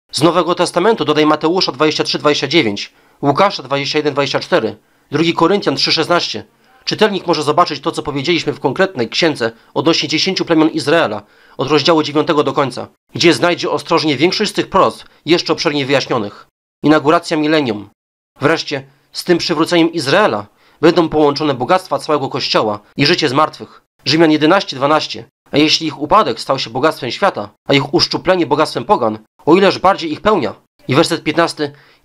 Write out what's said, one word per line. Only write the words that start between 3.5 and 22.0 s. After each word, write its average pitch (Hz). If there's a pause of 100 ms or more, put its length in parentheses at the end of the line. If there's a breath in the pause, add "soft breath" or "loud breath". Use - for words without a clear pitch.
dwadzieścia 139
jeden, 147
dwadzieścia 139
cztery, 113 (340)
drugi 165
Koryntian 165
trzy 151
szesnaście. 160 (420 soft breath)
Czytelnik 196
może 151
zobaczyć 143
to, 170
co 160
powiedzieliśmy 143
w 110
konkretnej 135
księdze 120 (220 soft breath)
odnośnie 151
dziesięciu 156
plemion 160
Izraela, 143 (360 soft breath)
od 135
rozdziału 156
dziewiątego 147
do 135
końca, 120 (260)
gdzie 160
znajdzie 143
ostrożnie 160
większość 180
z -
tych 165
proroctw 135 (200 soft breath)
jeszcze 165
obszernie 147
wyjaśnionych. 123 (360)
Inauguracja 156
milenium. 143 (500)
Wreszcie, 143 (240 soft breath)
z -
tym 175
przywróceniem 165
Izraela 143 (360 soft breath)
będą 165
połączone 147
bogactwa 135
całego 143